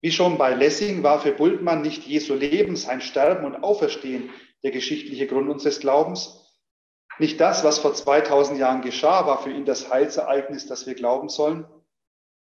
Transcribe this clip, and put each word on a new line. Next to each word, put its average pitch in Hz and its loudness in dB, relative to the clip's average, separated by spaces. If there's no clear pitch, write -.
Wie 160 -2
schon 175 2
bei 131 4
Lessing 151 2
war 147 4
für 143 0
Bultmann 165 2
nicht 151 -6
Jesu 147 -2
Leben, 156 0
sein 127 -6
Sterben 147 0
und 135 -8
Auferstehen 139 -4
der 135 -2
geschichtliche 139 -6
Grund 139 -2
unseres 143 -2
Glaubens. 156 0
Nicht 156 0
das, 151 4
was 151 4
vor 143 0
zweitausend 143 2
Jahren 131 0
geschah, 151 2
war 139 0
für 139 -6
ihn 139 -8
das 131 -2
Heilsereignis, 143 0
das 127 -10
wir 127 -8
glauben 127 -2
sollen, 160 -2